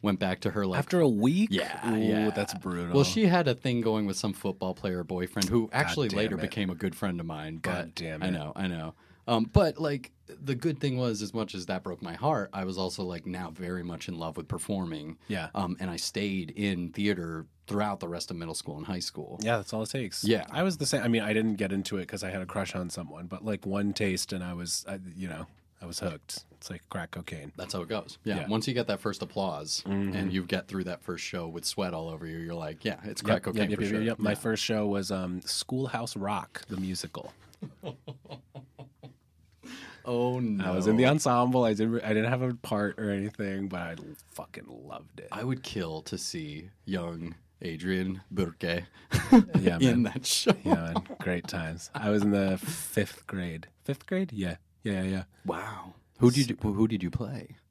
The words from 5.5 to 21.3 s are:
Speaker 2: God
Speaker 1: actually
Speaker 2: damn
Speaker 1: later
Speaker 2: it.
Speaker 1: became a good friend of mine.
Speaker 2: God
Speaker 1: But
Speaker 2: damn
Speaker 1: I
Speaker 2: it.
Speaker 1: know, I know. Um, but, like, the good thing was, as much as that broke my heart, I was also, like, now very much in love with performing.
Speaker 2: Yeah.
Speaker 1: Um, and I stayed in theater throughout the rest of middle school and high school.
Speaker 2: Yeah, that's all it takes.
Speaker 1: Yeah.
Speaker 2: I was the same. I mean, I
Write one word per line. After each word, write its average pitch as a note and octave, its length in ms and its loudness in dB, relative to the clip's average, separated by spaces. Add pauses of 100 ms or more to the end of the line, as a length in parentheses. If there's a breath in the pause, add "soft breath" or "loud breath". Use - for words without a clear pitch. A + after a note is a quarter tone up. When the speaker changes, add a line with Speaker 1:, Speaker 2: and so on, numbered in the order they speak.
Speaker 2:
God - 60 -8
Speaker 1:
actually C#3+ 340 2
Speaker 2:
damn G2 100 0
Speaker 1:
later G#2 200 2
Speaker 2:
it. D#2+ 40 -2
Speaker 1:
became G2 300 0
a F2 40 -4
good F2 200 -2
friend F2+ 240 -2
of E2 80 -4
mine. D#2+ 340 -6
Speaker 2:
God F2 320 -4
Speaker 1:
But - 20 -12
Speaker 2:
damn D#2+ 280 -6
Speaker 1:
I F#2 40 0
Speaker 2:
it. F#2 40 2
Speaker 1:
know, D2+ 240 -4
I F#2+ 120 -2
know. E2 280 -4 (320 soft breath)
Um, A2+ 260 4
but, D#3+ 260 6
like, C#3+ 320 -2 (160)
the C#3 280 -4
good D3 240 -2
thing C3 180 0
was, A#2 240 0
as G2+ 120 -6
much G#2+ 200 -4
as F2+ 140 -6
that F#2 160 -2
broke F2+ 180 -8
my E2+ 140 -8
heart, B2 380 0
I G2 120 -4
was F#2 120 -4
also, F#2+ 260 -2
like, F2 240 -6
now F2+ 240 -6
very F2+ 320 -6
much E2+ 260 -8
in F2 80 -6
love E2 180 -6
with D#2 120 -8
performing. E2 680 -4 (100)
Speaker 2:
Yeah. F#2 260 -4
Speaker 1:
Um, F2+ 260 -2
and F#2 120 -4
I E2 60 -6
stayed F#2+ 540 -4
in F#2+ 380 -2
theater E2+ 560 0 (220)
throughout G2+ 340 0
the F2 60 -6
rest E2+ 240 -6
of F2 60 -6
middle E2 180 -6
school - 220 -8
and D#2 80 -8
high F#2 140 -2
school. - 420 -8
Speaker 2:
Yeah, A2+ 160 2
that's G2+ 160 -6
all A2 100 -2
it G#2+ 60 -6
takes. A#2 360 -6
Speaker 1:
Yeah. - 240 4
Speaker 2:
I D#3 140 0
was F#3 140 0
the D3 80 -2
same. C#3 180 0
I A#2+ 40 2
mean, A2+ 140 4
I G#2+ 120 0